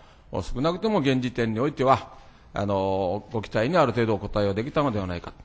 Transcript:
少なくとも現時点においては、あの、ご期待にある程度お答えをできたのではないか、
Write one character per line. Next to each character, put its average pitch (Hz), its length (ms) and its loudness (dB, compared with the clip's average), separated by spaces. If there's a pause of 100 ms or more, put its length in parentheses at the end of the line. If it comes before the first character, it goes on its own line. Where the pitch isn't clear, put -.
(420)
少 123 180 -4
な 165 120 2
く 180 80 -8
と 220 100 0
も 208 80 2
現 131 220 2
時 123 100 -2
点 113 240 -2
に 110 60 -2
お 143 80 0
い 151 40 -4
て 127 120 -2
は、 131 300 4 (380)
あ 98 140 -2
の、 95 640 0
ご 110 120 -2
期 - 120 -8
待 113 140 2
に 180 80 2
あ 151 100 6
る 117 60 2
程 113 140 2
度 110 80 2
お 95 40 0
答 104 260 -2
え 101 40 2
を 98 60 0
で 110 100 -2
き 147 80 -8
た 156 100 2
の 143 80 0
で 104 80 -2
は 95 80 -2
な 90 80 -4
い 85 60 -6
か、 - 120 -12 (120)